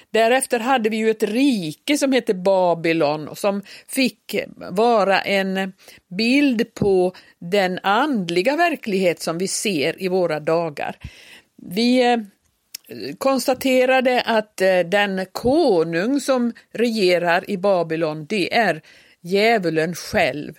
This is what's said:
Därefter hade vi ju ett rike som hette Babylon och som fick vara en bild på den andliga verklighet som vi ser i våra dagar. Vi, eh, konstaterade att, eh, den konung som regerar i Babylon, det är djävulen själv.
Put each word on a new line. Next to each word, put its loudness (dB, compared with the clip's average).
Därefter 2
hade 0
vi -2
ju 0
ett -2
rike 0
som 0
hette 0
Babylon 0
och -16
som -2
fick -4
vara 0
en -2
bild 0
på 0
den -2
andliga 0
verklighet 0
som -4
vi -4
ser -4
i -2
våra -2
dagar. -4
Vi, 2
eh, 2
konstaterade 2
att, -2
eh, 4
den 0
konung 2
som 0
regerar 2
i -2
Babylon, -2
det -2
är 2
djävulen 2
själv. -2